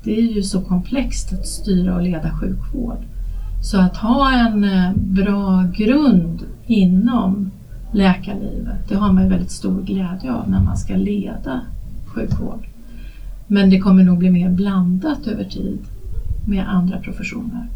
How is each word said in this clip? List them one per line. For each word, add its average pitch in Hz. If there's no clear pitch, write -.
Det 214
är 226
ju 202
så 190
komplext -
att 185
styra 180
och 175
leda 160
sjukvård. -
Så 196
att 180
ha 269
en, 220
eh, 190
bra 190
grund 208
inom 196
läkarlivet, 190
det 208
har 202
man 190
ju 190
väldigt 185
stor 190
glädje 101
av 208
när 190
man -
ska 190
leda 208
sjukvård. -
Men 196
det 190
kommer 190
nog 180
bli 180
mer 180
blandat 190
över 202
tid -
med 196
andra 185
professioner. -